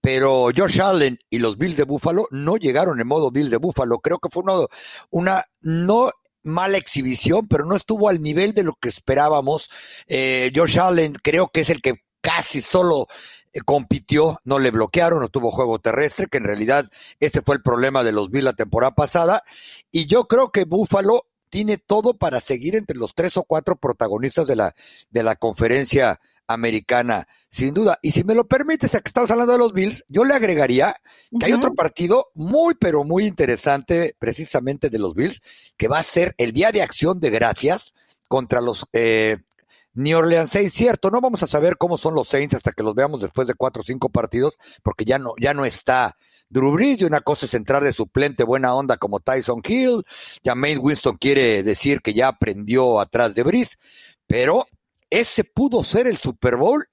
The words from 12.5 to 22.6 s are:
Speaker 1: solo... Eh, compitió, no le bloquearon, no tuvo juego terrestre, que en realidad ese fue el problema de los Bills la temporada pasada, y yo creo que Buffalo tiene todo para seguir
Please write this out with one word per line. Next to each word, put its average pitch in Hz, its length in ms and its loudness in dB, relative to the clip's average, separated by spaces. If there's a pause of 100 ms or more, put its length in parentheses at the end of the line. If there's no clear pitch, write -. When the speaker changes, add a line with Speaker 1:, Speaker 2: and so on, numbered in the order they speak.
Speaker 1:
solo... 170 460 2 (460)
Eh, - 120 -10
compitió, 147 800 0
no 135 140 0
le 131 120 2
bloquearon, 160 500 2
no 117 80 -4
tuvo 120 220 -2
juego 117 280 0
terrestre, 139 480 -2
que 143 120 -4
en 113 60 -4
realidad 107 460 0 (280)
ese 151 220 0
fue 143 160 0
el 135 60 -8
problema 127 420 0
de 110 80 0
los 104 180 -2
Bills 135 140 -2
la 127 80 2
temporada 117 420 0
pasada, 170 480 0 (480)
y 165 160 -2
yo 233 220 4
creo 247 240 2
que 196 120 0
Buffalo 196 640 0 (200)
tiene 208 300 -2
todo 220 400 0
para 135 220 -2
seguir 139 360 -4